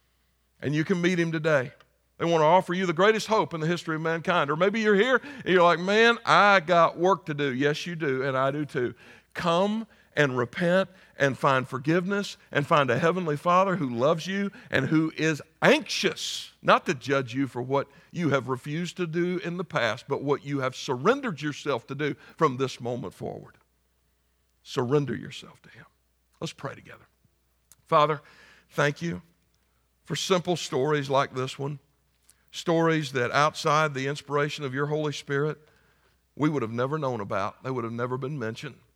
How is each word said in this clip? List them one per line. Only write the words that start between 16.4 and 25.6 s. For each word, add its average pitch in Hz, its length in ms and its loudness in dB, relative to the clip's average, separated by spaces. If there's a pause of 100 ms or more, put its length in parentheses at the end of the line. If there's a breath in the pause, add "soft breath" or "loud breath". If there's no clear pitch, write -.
not 214 240 4
to 180 80 0
judge 131 400 -2
you 135 140 -2
for 120 140 -8
what 135 260 -2 (240 soft breath)
you 165 180 -2
have 127 200 0
refused 156 480 -6
to 180 100 -4
do 175 360 -2
in 170 140 -8
the 185 60 -6
past, 117 440 -2
but 135 140 -2
what 139 240 -2
you 143 140 -4
have 131 160 -4
surrendered 165 640 -2
yourself 143 460 -4
to 139 80 -8
do 143 200 -2 (200 loud breath)
from 143 220 0
this 131 240 -4
moment 120 320 -8
forward. - 440 -12 (1040)
Surrender 127 520 -2
yourself - 460 -14